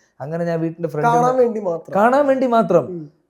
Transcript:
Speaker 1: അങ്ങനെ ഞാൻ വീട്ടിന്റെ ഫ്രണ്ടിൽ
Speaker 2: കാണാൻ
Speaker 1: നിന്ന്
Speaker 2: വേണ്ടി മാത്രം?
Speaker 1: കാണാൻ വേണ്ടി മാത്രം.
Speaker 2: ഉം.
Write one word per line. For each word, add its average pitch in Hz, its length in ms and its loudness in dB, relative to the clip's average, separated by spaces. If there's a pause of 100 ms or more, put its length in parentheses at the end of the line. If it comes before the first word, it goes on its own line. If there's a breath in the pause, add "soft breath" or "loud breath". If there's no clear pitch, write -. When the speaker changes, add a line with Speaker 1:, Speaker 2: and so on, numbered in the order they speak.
(200 soft breath)
Speaker 1:
അങ്ങനെ 160 240 -8
ഞാൻ 170 160 -4
വീട്ടിന്റെ 165 280 -6
ഫ്രണ്ടിൽ 151 200 -2
Speaker 2:
കാണാൻ 240 220 2
Speaker 1:
നിന്ന് 262 120 2
Speaker 2:
വേണ്ടി 220 180 0
മാത്രം? 170 340 -8
Speaker 1:
കാണാൻ 247 320 4
വേണ്ടി 269 200 2
മാത്രം. 214 380 2
Speaker 2:
ഉം. 165 320 -12 (140)